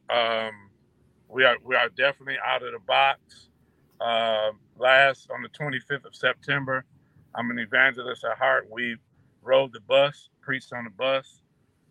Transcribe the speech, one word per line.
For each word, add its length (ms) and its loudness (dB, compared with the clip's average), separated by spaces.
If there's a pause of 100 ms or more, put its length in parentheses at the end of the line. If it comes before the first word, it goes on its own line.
um, 600 -2 (580)
we 160 2
are, 200 6
we 100 -4
are 160 0
definitely 520 -4
out 200 -2
of 100 -10
the 60 -12
box. 720 0 (520)
Uh, 520 0 (260)
last, 520 4
on 120 -10
the 60 -12
twenty-fifth 560 -8
of 100 -20
September, 680 -4 (500)
I'm 160 -6
an 80 -8
evangelist 680 -2
at 140 -4
heart. 320 2
We 260 -6 (460)
rode 300 2
the 80 -18
bus, 500 0 (100)
preached 320 -8
on 120 -8
the 60 -14
bus, 520 -4 (480)